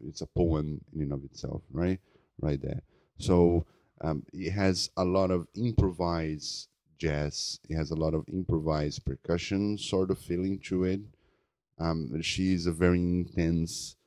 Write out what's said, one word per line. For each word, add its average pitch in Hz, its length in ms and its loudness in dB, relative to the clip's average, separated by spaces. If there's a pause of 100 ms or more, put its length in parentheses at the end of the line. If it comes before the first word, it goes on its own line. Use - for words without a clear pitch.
it's 76 140 -12
a 78 60 -8
poem 76 540 0 (140)
in 76 80 -2
and 71 100 -2
of 69 120 -6
itself, 67 380 -8 (100)
right? 90 280 0 (400)
Right 71 200 0
there. 67 220 -6 (360)
So, 87 480 4 (340)
um, 78 320 -4
it 90 180 -6
has 95 460 0
a 92 80 2
lot 92 260 4
of 87 260 0
improvised 85 1120 0 (300)
jazz. 73 600 -2 (100)
It 80 80 -2
has 78 140 -2
a 80 60 -4
lot 80 180 2
of 80 140 -2
improvised 78 760 -2
percussion 98 760 -2
sort 95 320 0
of 92 80 0
feeling 92 460 -2
to 92 200 0
it. 95 160 0 (800)
Um, 80 440 -2
she 95 300 0
is 85 140 0
a 87 60 2
very 90 280 6
intense, 85 960 0 (100)